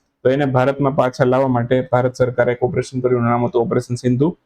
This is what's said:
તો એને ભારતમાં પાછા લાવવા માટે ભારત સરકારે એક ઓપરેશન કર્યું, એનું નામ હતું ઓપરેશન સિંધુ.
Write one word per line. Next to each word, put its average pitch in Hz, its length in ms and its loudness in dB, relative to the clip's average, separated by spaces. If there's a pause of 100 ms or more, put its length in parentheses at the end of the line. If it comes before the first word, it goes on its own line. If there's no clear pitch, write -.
(220)
તો 123 80 2
એને 139 160 0
ભારતમાં 135 500 0
પાછા 127 280 0
લાવવા 127 240 2
માટે 127 440 -2
ભારત 123 220 0
સરકારે 123 380 0
એક - 100 -10
ઓપરેશન 131 380 -4
કર્યું, 123 200 0
એનું 120 100 0
નામ 120 160 0
હતું 120 160 0
ઓપરેશન 120 320 -2
સિંધુ. 127 520 0